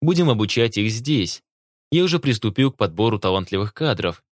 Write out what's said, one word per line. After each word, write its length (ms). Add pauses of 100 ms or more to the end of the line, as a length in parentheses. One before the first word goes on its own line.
Будем 300
обучать 480
их 120
здесь. 520 (480)
Я 140
уже 160
приступил 500
к 60
подбору 420
талантливых 560
кадров, 480 (160)